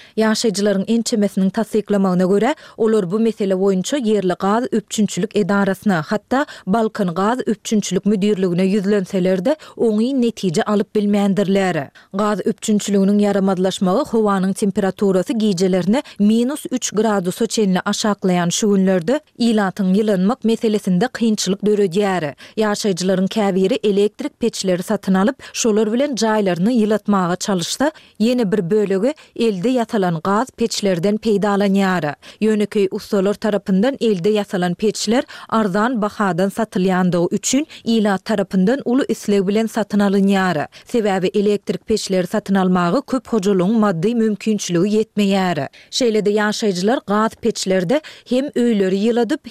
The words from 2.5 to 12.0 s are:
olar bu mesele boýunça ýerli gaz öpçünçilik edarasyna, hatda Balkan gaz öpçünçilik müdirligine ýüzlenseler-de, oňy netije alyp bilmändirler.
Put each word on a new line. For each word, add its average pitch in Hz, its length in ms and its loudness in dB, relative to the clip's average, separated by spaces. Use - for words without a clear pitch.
olar 220 340 2
bu 220 80 0
mesele 214 360 0
boýunça 190 480 0
ýerli 196 360 0
gaz 214 320 0
öpçünçilik - 640 -2
edarasyna, 196 640 0
hatda 240 440 -2
Balkan 214 480 -2
gaz 214 300 0
öpçünçilik 196 600 -2
müdirligine 190 640 0
ýüzlenseler-de, 190 880 0
oňy 226 340 0
netije 202 420 0
alyp 202 320 -2
bilmändirler. 196 960 0